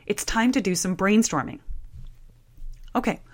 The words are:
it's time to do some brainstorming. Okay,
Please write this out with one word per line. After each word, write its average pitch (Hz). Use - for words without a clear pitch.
it's -
time 226
to 262
do 185
some 180
brainstorming. 190
Okay, -